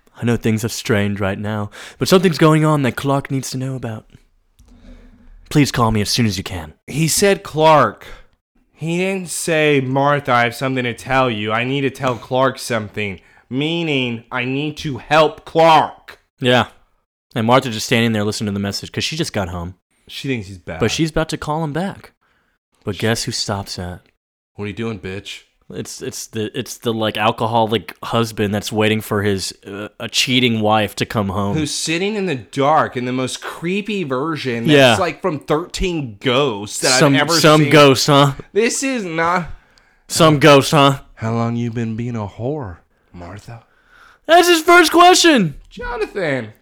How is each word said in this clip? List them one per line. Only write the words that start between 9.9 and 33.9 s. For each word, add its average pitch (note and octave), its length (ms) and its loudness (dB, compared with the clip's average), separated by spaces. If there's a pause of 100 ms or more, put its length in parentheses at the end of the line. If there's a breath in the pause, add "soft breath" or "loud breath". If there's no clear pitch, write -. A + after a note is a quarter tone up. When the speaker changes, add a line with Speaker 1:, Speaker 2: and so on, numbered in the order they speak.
Speaker 2:
I A#2+ 100 4
have A#2 140 -2
something C3 280 -4
to A#2 100 -4
tell C3 360 0
you. G#2+ 220 -4
I A2+ 120 0
need C3+ 180 -2
to C3+ 80 -2
tell B2+ 260 -4
Clark B2+ 420 -2
something." G#2 640 -6 (300 soft breath)
Meaning, C#3 800 -4
I B2 140 -6
need C#3+ 340 -4
to C3+ 200 -8
help D3+ 480 0
Clark. D#3+ 720 2 (200)
Speaker 1:
Yeah. B2 280 4 (680)
And A2 120 -2
Martha C3 240 4
just A2 160 -6
standing A#2 260 2
there G#2+ 120 0
listening G#2+ 240 -4
to G2+ 40 -4
the G2+ 80 -4
message G2+ 320 -6
'cause A2+ 120 -6
she - 120 -6
just D#3 160 -6
got G2 160 -4
home. F2 280 -10 (300)
Speaker 2:
She - 220 -12
thinks A2+ 200 -6
he's G2 100 -16
bad. F2 220 -10
Speaker 1:
But A2+ 100 0
she's D#3+ 180 -2
about D#3+ 220 -4
to D#3 80 -8
call D#3 260 -6
him D3 80 -6
back. F3 400 -8 (720)
But F#2+ 140 -8
guess A2+ 260 -2
who A#2 80 -8
stops - 440 -8
that? F2+ 260 -12 (520)
Speaker 2:
What G#2 100 -12
are G#2 40 -8
you G2+ 60 -10
doing, A2+ 260 -8
bitch? G2 440 -14 (260)
Speaker 1:
It's, - 320 -12
it's - 240 -12
the, G#2+ 320 -6
it's - 200 -10
the, A#2 140 -4
like, A2 240 -4
alcoholic A2+ 880 0
husband A2 520 -2
that's G2+ 180 -4
waiting A2 280 0
for G#2 220 -4
his, G2 300 -2 (140)
uh, G2+ 220 -12 (100)
a A#2 120 -10
cheating B2 500 0
wife G#2 360 2
to A#2+ 100 -4
come G2+ 240 -2
home. G2+ 260 -2
Speaker 2:
Who's D3+ 180 -4
sitting F#3 420 -4
in G3 100 -4
the E3 80 -2
dark C3+ 640 0
in B2 80 -6
the B2+ 60 -4
most C3 280 -4
creepy G3 640 -6